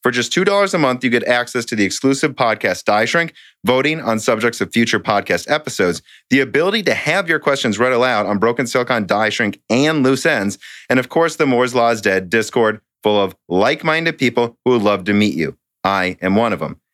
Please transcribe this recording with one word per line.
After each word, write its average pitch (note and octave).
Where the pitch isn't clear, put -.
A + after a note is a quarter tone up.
For B2
just A#2+
two F3+
dollars G3+
a F#3
month, B2+
you B2+
get A#2
access A#2+
to A#2+
the G#2
exclusive C3+
podcast A2
Die G#2
Shrink, E3
voting C3+
on A2+
subjects A2+
of G2
future A2+
podcast G2
episodes, A2
the C3+
ability E3
to A#2+
have E3+
your D#3+
questions C3
read B2+
aloud A#2+
on G2+
Broken A#2
Silicon, A#2+
Die G#2+
Shrink, G#2+
and D3
Loose C3
Ends, G#2
and B2+
of B2
course, E3
the D#3+
Moore's B2
Law A#2
is A#2
Dead F#2+
Discord, A2
full G#2
of F#2+
like-minded D#3
people A#2+
who B2+
would A#2+
love G2+
to G#2
meet G2+
you. D2+
I F#2
am F#2+
one A2+
of D#2
'em. D2+